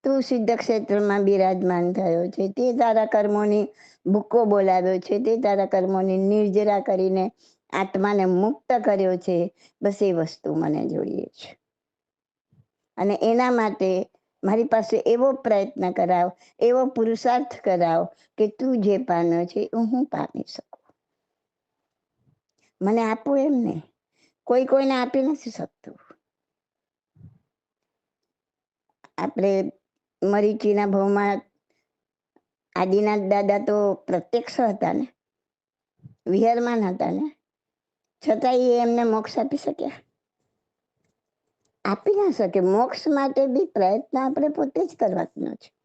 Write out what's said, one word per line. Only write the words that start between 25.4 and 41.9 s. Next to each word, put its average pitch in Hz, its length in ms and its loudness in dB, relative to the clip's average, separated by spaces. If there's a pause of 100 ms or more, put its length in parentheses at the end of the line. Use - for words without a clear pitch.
શકતું. - 480 -16 (3250)
આપણે 196 540 -2 (520)
મરીચીના 208 640 2
ભાવમાં 202 560 0 (1300)
આદિનાથ 208 440 0
દાદા 202 380 0
તો 208 360 0
પ્રત્યક્ષ - 640 -4
હતા 202 320 0
ને, - 160 -4 (1160)
વિહારમાં 226 680 0
હતા - 160 -2
ને, 285 200 -4 (960)
છતાં 247 260 0
એ 247 240 2
એમને 233 260 0
મોક્ષ 220 340 -2
આપી 277 180 -4
શક્યા? - 340 -6 (1900)
આપી 277 300 0